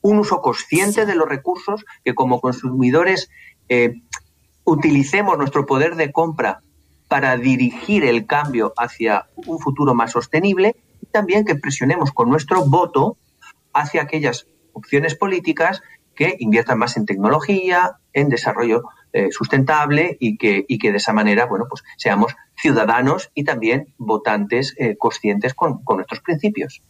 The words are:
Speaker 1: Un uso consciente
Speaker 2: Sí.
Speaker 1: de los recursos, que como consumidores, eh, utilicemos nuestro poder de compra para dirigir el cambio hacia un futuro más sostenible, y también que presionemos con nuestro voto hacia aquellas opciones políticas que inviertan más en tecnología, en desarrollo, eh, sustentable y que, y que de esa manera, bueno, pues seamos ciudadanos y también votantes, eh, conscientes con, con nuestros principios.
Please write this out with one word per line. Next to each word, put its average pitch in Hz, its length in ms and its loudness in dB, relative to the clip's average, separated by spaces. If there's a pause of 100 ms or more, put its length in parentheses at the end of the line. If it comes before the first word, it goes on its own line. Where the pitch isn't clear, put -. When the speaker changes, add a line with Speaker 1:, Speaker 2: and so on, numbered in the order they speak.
Speaker 1:
Un 208 180 4
uso - 220 0
consciente 190 640 0
Speaker 2:
Sí. 214 40 2
Speaker 1:
de 202 80 -2
los 160 140 2
recursos, 180 560 -6 (200)
que 123 100 -2
como 127 260 0
consumidores, 131 880 0 (400)
eh, 120 320 0 (640)
utilicemos 151 760 2
nuestro 139 280 -2
poder 160 300 0
de 147 160 -2
compra 156 500 -2 (460)
para 135 280 2
dirigir 127 680 0
el 117 220 2
cambio 143 500 0
hacia 113 500 -2 (200)
un 160 120 -6
futuro 139 360 0
más 117 180 0
sostenible, 185 640 0 (260)
y - 40 -20
también 208 380 0
que 175 100 0
presionemos 139 580 0
con 120 160 0
nuestro 151 380 2
voto 170 500 2 (560)
hacia 147 300 -2
aquellas 143 440 -4 (260)
opciones 143 420 -2
políticas 180 680 -2 (320)
que 175 260 -2
inviertan 110 380 2
más 120 180 -2
en 107 100 -2
tecnología, 160 880 0 (160)
en 143 160 2
desarrollo, 117 540 0 (300)
eh, 98 180 0
sustentable 147 880 0
y 110 160 0
que, 101 320 0
y 113 100 -2
que 107 120 0
de 101 80 0
esa 107 140 -2
manera, 107 340 2
bueno, 110 240 -4
pues - 120 -14 (140)
seamos 107 380 0 (260)
ciudadanos 127 720 2
y 143 100 -4
también 127 520 -2
votantes, 107 840 -2
eh, 110 200 -2
conscientes 107 560 -2
con, 151 300 -2
con 101 140 0
nuestros - 220 -8
principios. 175 680 -4